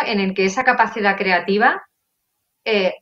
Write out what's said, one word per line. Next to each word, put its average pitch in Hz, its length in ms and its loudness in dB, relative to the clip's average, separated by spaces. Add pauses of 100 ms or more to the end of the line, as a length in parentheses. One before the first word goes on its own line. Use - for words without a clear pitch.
en 214 160 -2
el 190 140 -2
que 190 100 0
esa 190 180 -2
capacidad 220 540 0
creativa, 202 680 0 (840)
eh, 202 380 0